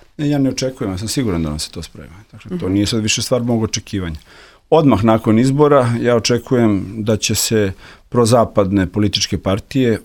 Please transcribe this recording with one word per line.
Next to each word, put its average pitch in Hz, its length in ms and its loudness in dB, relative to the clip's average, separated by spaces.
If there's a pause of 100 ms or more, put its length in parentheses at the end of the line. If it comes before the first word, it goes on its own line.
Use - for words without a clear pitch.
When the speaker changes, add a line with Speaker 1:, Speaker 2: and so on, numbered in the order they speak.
(160)
Speaker 1:
Ne, 147 140 -4
ja 147 80 0
ne 135 120 2
očekujem, 131 420 -6
ja 92 60 -6
sam 107 100 -8
siguran 101 340 -2
da 78 60 -2
nam 76 100 -6
se - 120 -10
to 82 120 -14
sprema. - 320 -18 (180)
Dakle, 107 180 -20
to 180 60 -6
Speaker 2:
Mhm. 92 160 -4
Speaker 1:
nije 101 140 2
sad 113 140 -2
više 107 220 -2
stvar 120 200 -2
mog 117 200 -2
očekivanja. 92 540 -6 (540)
Odmah 135 340 4
nakon 110 340 4
izbora 135 640 4
ja 120 160 2
očekujem 120 560 0 (240)
da 107 200 0
će - 180 -4
se 101 380 0 (360)
prozapadne 107 800 2
političke 101 500 -2
partije 110 680 -2